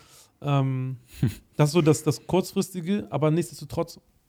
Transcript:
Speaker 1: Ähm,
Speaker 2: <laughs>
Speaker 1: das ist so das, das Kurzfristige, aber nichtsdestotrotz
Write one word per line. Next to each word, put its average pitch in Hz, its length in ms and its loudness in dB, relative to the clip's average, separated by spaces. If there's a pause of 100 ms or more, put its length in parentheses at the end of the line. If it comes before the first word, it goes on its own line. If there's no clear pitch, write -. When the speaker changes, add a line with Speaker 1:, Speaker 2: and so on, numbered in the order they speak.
(420)
Speaker 1:
Ähm, 131 560 -2 (240)
Speaker 2:
<laughs> - 340 -4
Speaker 1:
das 147 140 4
ist 143 40 -8
so 175 80 6
das, 151 220 4
das - 240 -2
Kurzfristige, 185 840 -2
aber 151 220 0
nichtsdestotrotz 165 680 -4 (300)